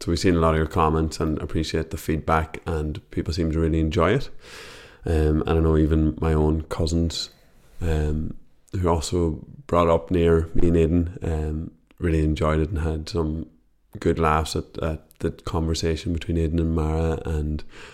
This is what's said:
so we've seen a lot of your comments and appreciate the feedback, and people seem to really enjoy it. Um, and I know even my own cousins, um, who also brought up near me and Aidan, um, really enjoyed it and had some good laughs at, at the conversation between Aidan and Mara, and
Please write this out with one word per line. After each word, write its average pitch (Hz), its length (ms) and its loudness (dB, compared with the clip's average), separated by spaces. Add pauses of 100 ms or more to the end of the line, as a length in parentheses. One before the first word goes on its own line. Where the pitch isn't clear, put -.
so - 100 -4
we've 85 80 0
seen 92 160 4
a 85 60 4
lot 80 140 4
of 78 40 2
your 80 80 2
comments 80 540 0
and 78 200 -2
appreciate 80 500 -4
the - 60 -8
feedback, 80 720 -2
and 76 460 -6
people 85 200 -4
seem 82 200 0
to 80 80 0
really 80 200 2
enjoy 82 340 2
it. 139 140 -2 (800)
Um, 78 400 2
and - 40 -2
I 82 100 4
know 80 160 4
even 78 440 2
my 80 140 2
own 78 280 2
cousins, 82 680 -2 (500)
um, 78 540 0 (380)
who 90 160 0
also 82 560 0 (220)
brought 87 220 4
up 82 220 2
near 85 440 4
me - 140 6
and 85 80 4
Aidan, 85 460 2
um, 78 480 -4 (280)
really 80 260 0
enjoyed 78 340 2
it 78 120 0
and 92 100 -4
had 78 280 -4
some 80 380 -4 (540)
good 82 180 0
laughs 78 380 2
at, - 260 -8
at 78 380 -6
the 85 100 -2
conversation 80 840 -2
between 85 260 -2
Aidan 82 200 0
and 82 160 0
Mara, 80 500 0
and 76 380 -4 (320)